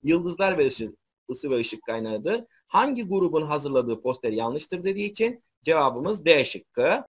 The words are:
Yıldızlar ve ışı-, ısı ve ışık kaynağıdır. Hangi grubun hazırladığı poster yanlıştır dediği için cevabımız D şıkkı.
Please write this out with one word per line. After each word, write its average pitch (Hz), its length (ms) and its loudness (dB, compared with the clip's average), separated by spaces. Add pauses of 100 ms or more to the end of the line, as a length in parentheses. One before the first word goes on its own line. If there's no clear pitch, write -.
Yıldızlar 170 540 0
ve 147 80 4
ışı-, 113 300 -4 (360)
ısı 139 180 -8
ve 131 80 2
ışık 113 260 -4
kaynağıdır. 113 600 -4 (240)
Hangi 240 360 2
grubun 180 380 2
hazırladığı 135 600 -4
poster - 300 -2
yanlıştır 127 520 -4
dediği 202 280 -4
için 226 320 -2 (200)
cevabımız 151 640 2
D 151 200 6
şıkkı. 131 580 0 (140)